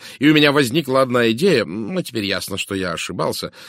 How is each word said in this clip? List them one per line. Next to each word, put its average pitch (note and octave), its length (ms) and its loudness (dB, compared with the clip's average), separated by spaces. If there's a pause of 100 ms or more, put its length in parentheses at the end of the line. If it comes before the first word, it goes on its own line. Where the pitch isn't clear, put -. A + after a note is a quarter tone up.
(200)
И C#3+ 100 6
у D#3 40 6
меня D3 180 6
возникла C3 500 2
одна A#2+ 300 2
идея, C3 340 2
но A2 360 -6
теперь A2+ 240 -6
ясно, F#2+ 320 -6
что - 180 -6
я F#2 180 -4
ошибался. G2 580 -6 (180)